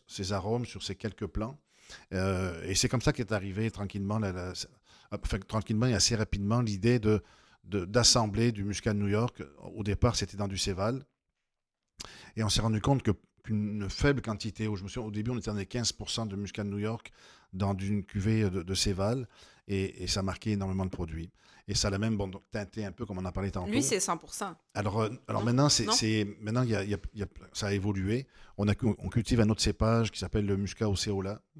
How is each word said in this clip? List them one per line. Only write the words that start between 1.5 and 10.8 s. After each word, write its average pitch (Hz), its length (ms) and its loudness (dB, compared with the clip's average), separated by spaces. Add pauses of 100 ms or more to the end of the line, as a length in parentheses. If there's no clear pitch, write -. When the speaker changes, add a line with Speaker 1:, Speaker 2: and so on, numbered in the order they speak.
Speaker 1:
Euh, 92 540 0
et 95 80 0
c'est 123 140 2
comme 120 120 0
ça 151 120 2
qu'est 113 180 -4
arrivée 101 400 -2
tranquillement, 101 480 -2
la, 101 120 0
la, 90 220 -6 (580)
enfin, 104 280 -4
tranquillement 110 480 0
et 123 80 4
assez - 200 4
rapidement 107 460 2
l'idée 113 380 4
de, 107 240 4 (400)
de, 92 220 -2
d'assembler 113 680 4
du 101 120 -4
muscat 104 300 -2
de 104 60 0
New 101 80 0
York. 113 340 0 (340)
Au 110 80 -6
départ, 104 320 4
c'était 98 220 -4
dans 101 100 -2
du 95 120 -4
céval. 104 440 0 (1300)